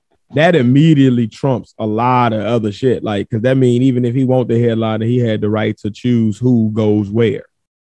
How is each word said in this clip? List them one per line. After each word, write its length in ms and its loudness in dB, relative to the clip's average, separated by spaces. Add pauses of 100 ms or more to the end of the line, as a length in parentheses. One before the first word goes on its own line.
(340)
that 220 4
immediately 720 4
trumps 500 -6
a 80 -6
lot 460 0
of 80 -4
other 320 -2
shit. 320 -2
Like, 240 -4
'cause 140 -4
that 140 2
mean 260 2
even 220 0
if 100 -2
he 100 0
want 240 0
the 100 0
headliner, 460 -2
he 140 0
had 220 -2
the 100 -2
right 280 -2
to 120 -8
choose 480 -2
who 320 0
goes 400 0
where. 340 -2 (500)